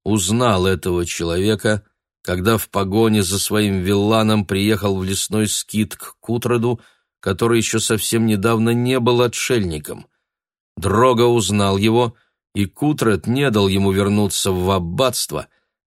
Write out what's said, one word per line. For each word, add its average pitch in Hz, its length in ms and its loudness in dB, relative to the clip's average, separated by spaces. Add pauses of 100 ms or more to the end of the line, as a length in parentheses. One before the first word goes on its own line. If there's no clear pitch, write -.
узнал 101 600 2
этого 90 380 -2
человека, 98 800 -2 (400)
когда 92 340 0
в - 140 -8
погоне 104 520 2
за 95 160 -4
своим 101 440 0
вилланом 107 640 2
приехал 101 500 0
в 92 80 -4
лесной 101 440 -2
скит - 480 -4
к - 220 -18
Кутроду, 120 600 -2 (400)
который 117 380 0
еще 110 200 -2
совсем 113 460 0
недавно 113 460 2
не 123 300 0
был 120 200 2
отшельником. 90 840 -2 (720)
Дрога 113 480 2
узнал 101 500 2
его, 113 400 2 (380)
и 101 100 -2
Кутред 120 600 0
не 135 240 0
дал 104 180 2
ему 98 240 2
вернуться 101 580 0
в 92 200 0
аббатство, 92 760 -2 (380)